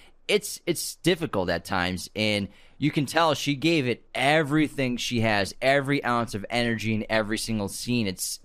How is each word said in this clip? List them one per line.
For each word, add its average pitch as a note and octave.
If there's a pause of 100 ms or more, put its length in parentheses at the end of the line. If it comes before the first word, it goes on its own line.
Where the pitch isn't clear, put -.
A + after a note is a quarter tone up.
(280)
it's, -
it's -
difficult D3+
at E2+
times, F#2
and G#2 (300)
you C#3+
can D3
tell D#3+
she C#3+
gave D3
it A#2 (100)
everything C#3
she A#2
has, G#2
every C#3
ounce A#2
of G2+
energy A2+
in G#2+
every G#2+
single G#2+
scene. A#2+
It's -